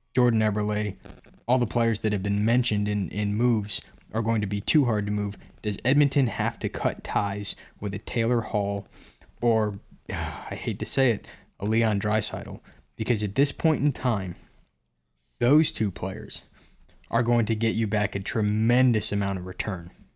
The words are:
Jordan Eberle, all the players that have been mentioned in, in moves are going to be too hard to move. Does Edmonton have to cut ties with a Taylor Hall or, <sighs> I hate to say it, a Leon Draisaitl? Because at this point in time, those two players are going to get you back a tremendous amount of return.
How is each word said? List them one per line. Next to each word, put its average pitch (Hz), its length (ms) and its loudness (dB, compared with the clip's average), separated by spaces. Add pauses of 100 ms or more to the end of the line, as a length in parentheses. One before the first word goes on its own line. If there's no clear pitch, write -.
(120)
Jordan 123 280 4
Eberle, 104 560 0 (500)
all 123 120 4
the 117 80 4
players 117 340 2
that 104 120 0
have 98 120 0
been 104 200 2
mentioned 110 440 2
in, 104 220 -2
in 104 260 -2
moves 113 440 0 (320)
are 113 100 0
going 113 180 0
to 104 60 0
be 104 140 -2
too 139 260 2
hard 104 200 0
to 104 60 -2
move. 104 240 -2 (260)
Does 104 220 -2
Edmonton 139 420 4
have 113 340 -2
to 107 80 -2
cut - 360 -4
ties 101 500 -4 (240)
with 101 160 -4
a 101 40 -6
Taylor 117 420 0
Hall 101 480 -4 (520)
or, 110 380 2 (160)
<sighs> - 160 -14
I 82 460 -6
hate - 240 -6
to 107 60 -4
say 135 240 2
it, - 180 -4 (320)
a 98 40 -4
Leon 110 360 2
Draisaitl? 98 580 -2 (380)
Because 107 260 0
at 101 140 -4
this 143 160 4
point - 300 0
in 143 100 2
time, 98 420 -2 (1080)
those 147 320 4
two 104 180 -2
players - 520 -8 (680)
are 123 140 0
going 120 200 2
to 110 120 0
get 110 180 0
you 110 140 0
back 104 260 -2
a 98 60 -4
tremendous 110 920 2
amount 101 260 0
of 90 80 -8
return. 90 440 -6 (260)